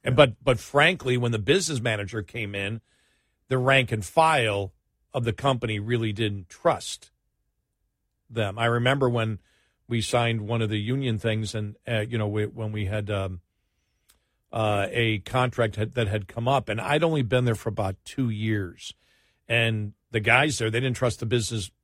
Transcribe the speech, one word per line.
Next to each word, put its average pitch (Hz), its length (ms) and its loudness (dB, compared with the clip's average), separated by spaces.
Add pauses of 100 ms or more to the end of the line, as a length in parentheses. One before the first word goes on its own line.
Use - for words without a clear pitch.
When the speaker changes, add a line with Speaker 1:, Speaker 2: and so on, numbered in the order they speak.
Speaker 1:
And, 143 80 0
Speaker 2:
Yeah. - 0 -
Speaker 1:
but, 123 320 6
but 127 160 2
frankly, 143 580 2
when 120 140 0
the 110 80 -4
business 156 420 0
manager 107 400 -4
came 101 320 -10
in, 101 280 -6 (680)
the 131 100 0
rank 131 340 4
and 107 140 -2
file 117 680 2 (380)
of 131 120 -4
the 113 100 0
company 120 460 0
really 113 340 -2
didn't 104 360 -4
trust - 600 -4 (1200)
them. 107 300 -4
I 117 60 0
remember 123 440 2
when 113 300 0 (480)
we 117 140 0
signed 117 400 0
one 113 200 -2
of 110 80 0
the 107 100 0
union 123 380 -2
things 110 380 -2
and, 107 200 -6 (120)
uh, 113 140 -2
you 117 180 -4
know, 107 80 0
we, 107 180 -2
when 110 260 -8
we 107 140 -4
had, 104 240 -4
um, 95 320 -4 (1080)
uh, 104 400 0
a 110 280 0
contract 120 560 0
had, 104 180 -4
that 117 140 0
had 101 200 -2
come 117 200 -4
up, 131 220 2
and 107 100 -2
I'd 147 240 0
only 160 200 2
been 123 220 2
there 117 100 2
for - 140 -6
about 98 260 -2 (100)
two 127 240 -2
years. 107 640 -4 (540)
And 113 460 0 (180)
the 113 80 0
guys 123 380 4
there, 113 140 0
they 117 80 0
didn't 127 160 0
trust - 240 0
the 117 60 -8
business 113 460 -2 (120)